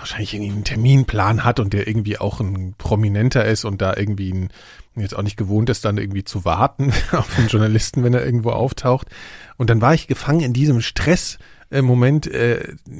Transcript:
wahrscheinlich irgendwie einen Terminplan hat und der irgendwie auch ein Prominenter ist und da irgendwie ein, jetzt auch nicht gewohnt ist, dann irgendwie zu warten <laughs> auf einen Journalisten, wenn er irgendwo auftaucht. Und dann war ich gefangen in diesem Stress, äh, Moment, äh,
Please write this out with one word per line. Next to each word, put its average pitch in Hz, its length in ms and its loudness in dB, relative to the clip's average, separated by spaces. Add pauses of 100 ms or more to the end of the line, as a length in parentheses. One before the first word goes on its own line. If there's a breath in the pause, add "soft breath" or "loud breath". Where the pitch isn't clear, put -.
wahrscheinlich - 340 -10
irgendwie 101 160 -6
einen 101 140 -6
Terminplan 113 800 2
hat 120 160 2
und 98 140 -2
der 101 120 0
irgendwie 107 320 -2
auch 98 220 -4
ein 92 360 -4
Prominenter 107 680 2
ist 110 200 0
und 98 180 -4
da 98 140 0
irgendwie 98 360 -4
ein, 92 160 -4 (480 loud breath)
jetzt 101 200 -6
auch 101 60 -4
nicht 101 140 -4
gewohnt 107 340 0
ist, - 140 -2
dann 101 120 0
irgendwie 98 280 -4
zu 90 200 -8
warten 113 480 0 (100)
<laughs> - 100 -2
auf - 260 -2
einen 117 80 4
Journalisten, 110 560 2
wenn 120 120 4
er 123 100 0
irgendwo 120 260 0
auftaucht. 123 560 -2 (500 loud breath)
Und 120 140 0
dann 113 100 4
war 131 140 6
ich 156 140 -2
gefangen 143 320 0
in 127 140 -2
diesem 131 260 4
Stress, - 580 0 (320 loud breath)
äh, 135 120 0
Moment, 127 440 4
äh, - 480 -2 (260)